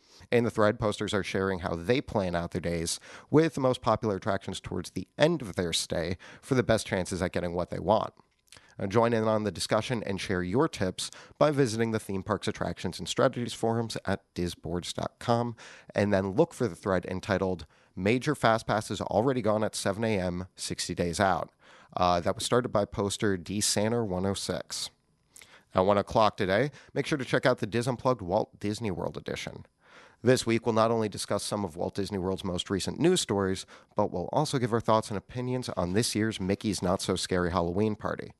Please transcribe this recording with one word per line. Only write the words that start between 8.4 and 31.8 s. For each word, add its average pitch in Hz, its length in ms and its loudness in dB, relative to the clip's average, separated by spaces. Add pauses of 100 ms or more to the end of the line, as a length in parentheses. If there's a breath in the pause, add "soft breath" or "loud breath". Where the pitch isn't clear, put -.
Uh, 104 60 -4
join 113 280 4
in 110 100 2
on 110 200 2
the 104 80 0
discussion 107 540 -2
and 95 160 -4
share 90 220 -2
your 110 240 2
tips - 420 -4 (300 loud breath)
by 147 100 6
visiting 117 420 2
the 110 80 0
Theme 95 240 -6
Parks 101 240 -2
Attractions 87 520 -4
and - 80 -8
Strategies 120 460 0
forums 113 520 -2
at 98 160 -2 (140)
disboards 87 580 -4
dot - 240 -6
com, 120 380 0 (400 loud breath)
and 101 180 4
then 98 200 2
look 156 200 2
for 123 140 -2
the 85 80 -6
thread 92 300 0
entitled 92 600 -2 (300 soft breath)
"Major 120 400 2
Fast 113 320 4
Passes 107 340 -2
Already 123 400 2
Gone 107 220 2
at 101 120 -4
seven 104 280 -2
A 110 160 2
M, 90 360 -2
sixty - 380 -6
Days 85 260 -2
Out." 95 300 2 (460 loud breath)
Uh, 90 240 4
that 92 160 0
was - 100 -6
started 120 240 2
by 101 160 2
poster 101 520 -2
D 95 240 -6
Sanner 113 440 0
one 92 220 -2
oh 98 80 0
six. - 560 -6 (840 loud breath)
At 92 120 4
one 101 120 6
o'clock 104 400 4
today, 107 320 2 (240 loud breath)
make 135 140 -2
sure 156 100 0
to 127 80 -4
check - 200 0
out 127 120 6
the - 80 -4
Diz 113 220 0
Unplugged 123 340 0
Walt 92 380 0
Disney 107 320 -4
World - 260 -4
edition. - 480 -8 (560 loud breath)
This 120 240 4
week, 113 200 0
we'll 120 80 2
not 110 180 4
only 113 180 0
discuss 98 340 -4
some 104 220 -2
of 78 100 -10
Walt 92 200 -4